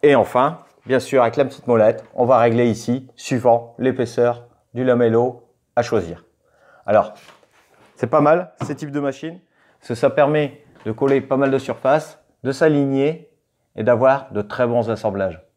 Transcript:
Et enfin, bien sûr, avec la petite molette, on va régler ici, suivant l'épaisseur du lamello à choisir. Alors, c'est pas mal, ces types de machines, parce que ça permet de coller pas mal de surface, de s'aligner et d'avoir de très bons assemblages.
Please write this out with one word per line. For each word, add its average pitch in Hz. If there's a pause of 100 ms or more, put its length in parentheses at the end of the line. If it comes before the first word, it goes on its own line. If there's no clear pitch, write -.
Et 143
enfin, 131 (260)
bien 127
sûr, 127
avec 117
la 143
petite -
molette, 113 (120)
on 123
va 123
régler 120
ici, 120
suivant 117
l'épaisseur 120 (260)
du 123
lamello 120 (320)
à 120
choisir. 87 (600)
Alors, 104 (800)
c'est 120
pas 151
mal, 170 (120)
ces 147
types 147
de 143
machines, 151 (380)
parce -
que 120
ça 139
permet 147 (220)
de 113
coller 139
pas 131
mal 139
de 135
surface, 135 (260)
de 127
s'aligner 143 (460)
et 110
d'avoir 131
de 104
très 123
bons 117
assemblages. 98 (120)